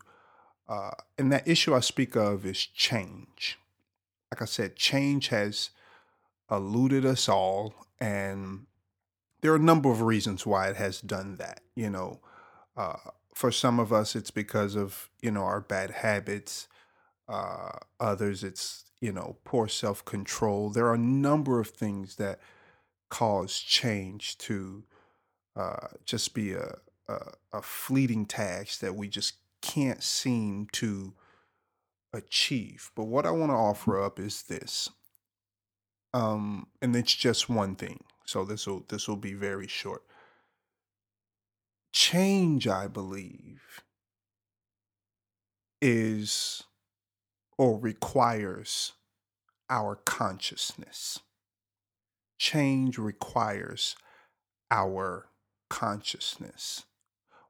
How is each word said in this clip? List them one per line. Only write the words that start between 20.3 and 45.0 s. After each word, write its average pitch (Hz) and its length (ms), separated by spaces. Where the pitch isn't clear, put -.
There 117 200
are 117 60
a 117 40
number 135 640
of 104 80
things 101 480
that 95 240
cause 101 500
change 101 800
to, 98 460
uh, - 320
just - 280
be 104 200
a, - 240
a, - 100
a 104 80
fleeting 120 640
task 98 540
that 95 160
we 101 140
just 101 260
can't 135 400
seem 107 720
to - 420
achieve. - 840
But 110 120
what 135 200
I 165 60
wanna 151 280
offer 104 400
up 98 200
is 101 220
this. - 480
Um, 107 540
and 123 140
it's 120 180
just - 360
one 101 260
thing. 95 300
So - 180
this 107 240
will, 95 200
this 104 200
will 104 80
be 101 180
very 98 320
short. - 380
Change, 180 760
I 98 180
believe, - 960